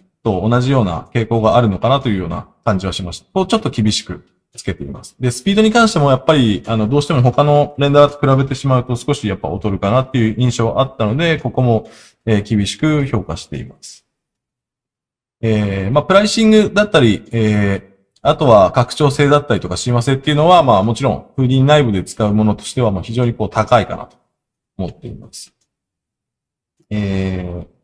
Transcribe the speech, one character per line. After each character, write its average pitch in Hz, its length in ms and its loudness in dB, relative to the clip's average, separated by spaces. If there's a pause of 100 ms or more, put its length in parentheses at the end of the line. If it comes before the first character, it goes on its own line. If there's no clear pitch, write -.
(220)
と 101 260 -2
同 120 120 2
じ 127 120 -2
よ 131 100 2
う - 40 0
な 85 260 -6
傾 113 140 -2
向 - 160 -2
が - 140 2
あ 120 40 6
る 117 80 2
の 95 100 -2
か 117 120 -2
な 139 100 2
と 127 80 -6
い 107 60 -2
う - 20 -2
よ 90 100 -6
う - 40 -8
な 85 180 -10 (160)
感 104 140 0
じ 90 80 -6
は 92 80 -4
し - 80 -8
ま 87 100 -10
し - 80 -16
た。 - 140 -20
こ 190 80 0
う、 185 40 -2
ち 190 80 -2
ょ - 40 0
っ - 20 0
と 151 80 -6
厳 107 240 0
し - 100 -6
く - 240 -14 (300)
つ - 60 -20
け 92 120 -6
て - 100 -12
い - 20 -12
ま - 180 -14
す。 - 160 -20
で、 127 100 0
ス - 140 -12
ピ 196 80 0
ー 196 40 0
ド 220 60 4
に 220 100 4
関 226 160 4
し 214 40 -2
て - 60 -2
も 143 120 2
や 131 60 4
っ 131 80 -10
ぱ 160 100 2
り、 113 320 2
あ 113 100 -2
の、 107 120 0
ど 139 100 2
う 147 40 2
し 147 40 -6
て - 60 -4
も 135 100 2
他 127 220 2
の 147 340 2
レ 143 100 0
ン 143 40 0
ダ 143 160 6
ー 143 100 -10
と 139 160 2
比 135 80 2
べ 135 60 -2
て 135 60 -6
し 131 120 -8
ま 131 120 2
う 120 60 -2
と 123 120 -4
少 143 160 -4
し 139 160 -4
や 95 60 -2
っ 95 40 -8
ぱ - 100 -8
劣 101 200 -4
る 98 100 -2
か 101 120 -2
な 127 120 2
っ 131 80 -8
て - 80 -2
い 113 120 2
う 107 80 -8
印 123 200 0
象 113 100 0
は 110 120 -2
あ 135 40 2
っ 131 120 -8
た 113 100 -2
の 110 100 -2
で、 165 240 0
こ 120 100 -4
こ 131 120 -2
も、 117 280 0 (340)
え 110 140 2
ー、 101 40 -2
厳 104 240 0
し - 100 -8
く 151 300 0
評 131 160 -4
価 82 140 -8
し - 120 -16
て 73 100 -10
い - 80 -12
ま - 140 -20
す。 - 260 -20 (1400)
え 101 460 -2
ー、 - 20 -4
ま 143 100 2
あ、 143 40 -10
プ 185 100 0
ラ 202 80 6
イ 214 60 0
シ 226 160 0
ン 214 60 4
グ 214 220 4
だ 202 120 0
っ 208 60 -6
た 160 100 4
り、 107 320 2
え 104 580 0
ー、 - 40 -20 (280)
あ 151 140 0
と 156 100 0
は 104 260 6
拡 123 220 0
張 147 160 2
性 143 180 2
だ 147 120 4
っ 143 60 -14
た - 60 -2
り 98 80 0
と - 80 -10
か 92 80 -6
親 123 160 -4
和 120 80 2
性 135 140 0
っ - 20 0
て 135 140 -4
い - 20 0
う 147 40 0
の 151 120 2
は、 175 140 6
ま 123 160 4
あ、 95 40 2
も 113 120 0
ち 123 80 -6
ろ 127 100 0
ん、 - 140 -8 (100)
フ 131 60 0
ー 127 60 2
デ 127 80 0
ィ 135 60 4
ン 135 40 4
内 151 160 4
部 120 100 0
で 95 100 -2
使 - 220 -6
う 104 80 0
も 107 120 2
の 107 100 2
と 104 100 -10
し - 80 -12
て - 80 -4
は、 113 100 2
ま 95 100 -4
あ、 - 20 -14
非 113 100 -12
常 120 140 0
に 120 80 -2
こ 110 120 -4
う、 101 40 -8
高 110 300 2
い 95 60 -4
か - 100 -10
な - 100 -14
と - 100 -20 (600)
思 90 100 -6
っ - 40 -10
て - 140 -20
い 55 80 -12
ま - 160 -20
す。 - 220 -20 (1400)
え 95 560 -4
ー、 87 220 -10 (180)